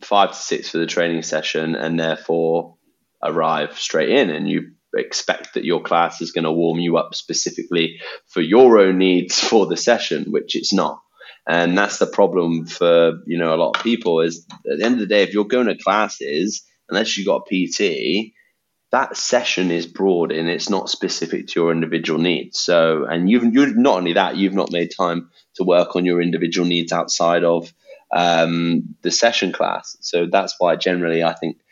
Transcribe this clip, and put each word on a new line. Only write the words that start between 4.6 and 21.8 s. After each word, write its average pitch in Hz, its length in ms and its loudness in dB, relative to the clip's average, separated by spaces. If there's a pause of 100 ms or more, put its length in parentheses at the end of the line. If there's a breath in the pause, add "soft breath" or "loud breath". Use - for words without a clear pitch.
expect - 580 -6
that - 100 -6
your 80 180 -2
class 85 380 0
is 82 120 -8
gonna 82 200 -2
warm 82 260 0
you 85 180 0
up - 180 -2
specifically - 840 -4 (280 loud breath)
for - 140 -4
your 113 380 8
own 95 200 6
needs 90 420 2
for 104 260 2
the 87 100 -2
session, 78 540 -2
which - 260 -4
it's - 160 -2
not. 85 300 0 (460 loud breath)
And 87 300 2
that's 101 200 -2
the 98 80 2
problem 85 600 0
for, 85 600 4
you 87 120 -4
know, 82 160 2
a - 20 0
lot 80 200 0
of - 60 -4
people 90 380 0
is 82 300 -2
at - 280 -6
the 92 60 -2
end 123 100 2
of 120 60 -2
the 101 60 -4
day, 104 160 2
if 90 100 0
you're 107 120 0
going 120 240 0
to - 100 -2
classes, 98 880 -2 (240 soft breath)
unless 110 280 -2
you've 98 120 -4
got 85 140 0
a - 60 -20
P 92 200 0
T, 87 640 -2 (560 soft breath)
that 131 260 -2
session 92 540 0
is 85 160 -2
broad 87 460 0
and 82 160 -2
it's 85 200 -4
not 98 220 -2
specific - 580 -6
to - 120 -2
your 85 120 2
individual 82 460 -2